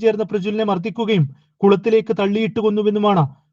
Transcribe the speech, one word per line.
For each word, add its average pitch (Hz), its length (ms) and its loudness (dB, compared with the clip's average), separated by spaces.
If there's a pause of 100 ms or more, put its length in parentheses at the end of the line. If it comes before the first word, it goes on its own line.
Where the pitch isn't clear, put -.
ചേർന്ന് 214 280 0
പ്രജുലിനെ 208 400 -2
മർദ്ദിക്കുകയും 196 540 0 (380)
കുളത്തിലേക്ക് 214 580 2
തള്ളിയിട്ട് 208 440 -2
കൊന്നുവെന്നുമാണ് 208 600 0 (260)